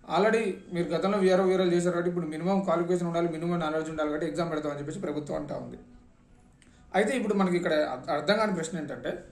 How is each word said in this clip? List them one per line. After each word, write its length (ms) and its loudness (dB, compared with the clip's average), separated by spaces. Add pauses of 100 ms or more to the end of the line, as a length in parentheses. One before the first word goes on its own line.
already 320 4 (320)
మీరు 160 -2
గతంలో 300 0
విఆర్ఓ, 280 6
విఆర్ఏలు 280 4
చేశారు 200 2
కాబట్టి 180 0
ఇప్పుడు 140 -4
మినిమం 340 0
క్వాలిఫికేషన్ 500 0
ఉండాలి, 240 0
మినిమం 260 -2
నాలెడ్జ్ 300 -2
ఉండాలి 200 -2
కాబట్టి 200 -2
ఎగ్జామ్ 220 -2
పెడతామని 280 -4
చెప్పేసి 200 -8
ప్రభుత్వం 380 -4
అంటా 180 -8
ఉంది. 220 -10 (1120)
అయితే 240 4
ఇప్పుడు 180 0
మనకి 240 4
ఇక్కడ 160 2 (160)
అర్థ-, 200 -6
అర్థం 280 2
కాని 160 2
ప్రశ్న 260 -6
ఏంటంటే 320 -6 (200)